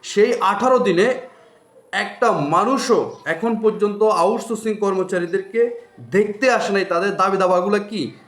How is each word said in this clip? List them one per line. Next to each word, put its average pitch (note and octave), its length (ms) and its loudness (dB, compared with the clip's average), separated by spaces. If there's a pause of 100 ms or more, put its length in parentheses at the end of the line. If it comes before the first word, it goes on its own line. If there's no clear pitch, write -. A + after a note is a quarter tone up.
সেই A3 360 2
আঠারো G#3+ 400 2
দিনে G3 280 2 (840)
একটা G#3 400 -2
মানুষও F3+ 840 0 (100)
এখন E3 300 -4
পর্যন্ত G#3 480 0
আউটসোর্সিং G#3+ 720 0
কর্মচারীদেরকে F#3+ 840 -2 (500)
দেখতে G#3 400 0
আসে G#3+ 220 0
নাই, G3 120 2
তাদের F3+ 300 0
দাবি F#3+ 220 0
দাবাগুলো F#3 420 2
কি G3+ 220 -8 (260)